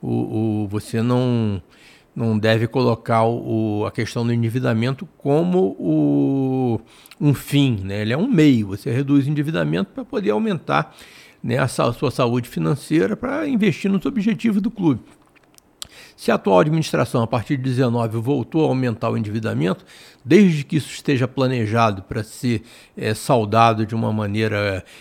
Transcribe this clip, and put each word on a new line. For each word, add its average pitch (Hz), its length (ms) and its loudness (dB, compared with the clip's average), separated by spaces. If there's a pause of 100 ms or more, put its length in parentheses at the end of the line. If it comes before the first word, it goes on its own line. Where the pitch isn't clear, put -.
o, 113 600 -2
o, 101 40 -8
você 107 320 -6
não, 120 600 0 (520)
não 113 240 -2
deve 110 280 2
colocar 117 560 0
o, 113 580 -2
o, 107 60 -2
a 104 60 -6
questão 117 340 -4
do 120 60 0
endividamento 120 840 -2
como 180 640 0
o, 135 1000 2 (400)
um 147 120 4
fim, 131 500 2
né? 98 200 -6
Ele 107 100 0
é 127 60 0
um 214 100 0
meio, 151 400 4
você 98 220 -8
reduz 139 360 2
o 143 40 -2
endividamento 156 640 -2
pra 262 100 -10
poder 208 260 -4
aumentar, 190 640 -2 (480)
né, 120 160 -2
a 143 100 0
sa-, 131 240 0
sua 139 180 -2
saúde 120 380 -2
financeira 160 680 -2
pra 285 320 -6
investir 202 420 0
nos 196 140 0
objetivos 214 560 0
do 196 100 -4
clube. 151 300 0 (1160)
Se - 140 -4
a 220 60 2
atual 190 240 4
administração, 151 640 0
a 113 40 0
partir 123 300 -2
de 127 80 -6
dezenove, 120 540 0
voltou 135 460 -2
a 143 40 2
aumentar 127 420 -2
o 113 80 -2
endividamento, 110 680 -2 (400)
desde 160 380 6
que - 140 -4
isso 135 120 -2
esteja 131 380 -2
planejado 117 800 0
pra 113 180 -8
ser, 117 400 -4 (340)
é, 110 180 -2
saldado 113 720 2
de 107 120 -6
uma 113 160 -2
maneira, 104 720 -2 (160)